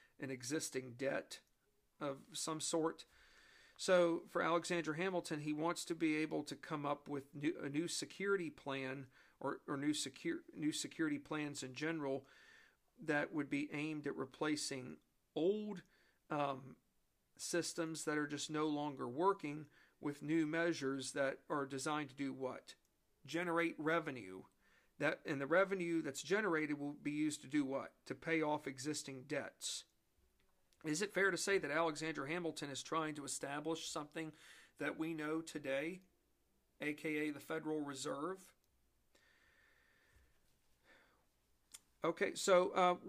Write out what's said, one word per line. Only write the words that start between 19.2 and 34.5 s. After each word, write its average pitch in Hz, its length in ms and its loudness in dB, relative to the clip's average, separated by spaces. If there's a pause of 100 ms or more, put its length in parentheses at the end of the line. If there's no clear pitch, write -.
with 143 200 -2
new 156 240 4
measures 143 640 0
that 135 260 2 (100)
are 147 160 0
designed 143 460 -2
to 127 40 -18
do 139 200 -4
what? 127 400 -6 (500)
Generate 165 540 2
revenue. 147 640 0 (580)
That, 151 240 2
and 147 160 0
the 139 60 -2
revenue 175 560 4
that's 143 200 -4
generated 156 540 2
will 143 240 -4
be 147 120 -4
used 151 300 0
to - 40 -12
do 143 180 4
what? 131 280 -2 (140)
To 127 100 -6
pay 160 260 0
off 151 240 0
existing 135 600 -6
debts. - 560 -6 (1000)
Is 156 180 0
it 202 120 -2
fair 190 160 4
to 175 60 2
say 196 220 2
that 151 120 -2
Alexander 156 560 0
Hamilton 160 420 -4
is 135 140 -6
trying 156 320 -2
to 143 100 -8
establish 151 640 -4
something 156 440 -6 (480)